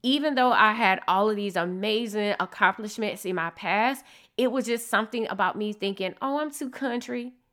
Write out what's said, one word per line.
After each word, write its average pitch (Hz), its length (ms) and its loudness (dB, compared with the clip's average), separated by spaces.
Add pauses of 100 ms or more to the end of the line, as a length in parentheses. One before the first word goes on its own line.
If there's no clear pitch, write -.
even 285 300 2
though 254 160 4
I 214 220 6
had 208 340 4
all 196 220 4
of 214 60 0
these 202 200 -4
amazing 208 840 0
accomplishments 202 840 0
in 185 100 -2
my 165 160 -2
past, 214 520 -2 (340)
it 254 140 4
was 254 140 0
just 233 240 -4
something 220 400 0
about 190 280 0
me 214 140 -4
thinking, 196 500 -4
"Oh, 277 180 -2
I'm 302 120 -4
too 285 180 -8
country. 247 640 -6 (200)